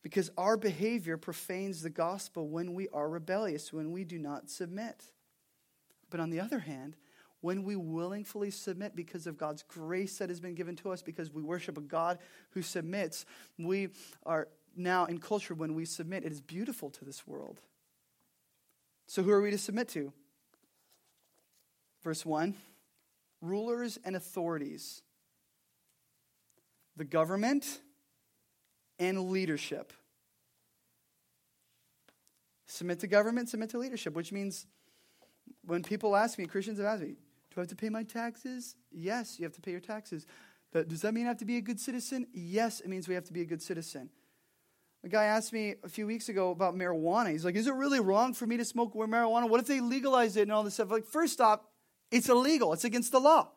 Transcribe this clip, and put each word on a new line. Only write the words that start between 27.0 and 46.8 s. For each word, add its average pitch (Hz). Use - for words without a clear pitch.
government 190
and 185
leadership. 165
Submit 175
to 214
government, 226
submit 220
to 247
leadership, 240
which 170
means 196
when 175
people 208
ask 226
me, 175
Christians 202
have 202
asked 214
me, 143
"Do -
I -
have 180
to 180
pay 220
my 220
taxes?" 233
Yes, 208
you 170
have 160
to 175
pay 190
your 175
taxes. 196
But 165
does 160
that 214
mean 233
I 240
have 240
to 233
be 240
a 240
good 233
citizen? 247
Yes, 208
it -
means 185
we 185
have 180
to -
be 175
a 170
good 165
citizen. 160
A 185
guy 214
asked 220
me 214
a 185
few 214
weeks 220
ago 185
about 180
marijuana. 180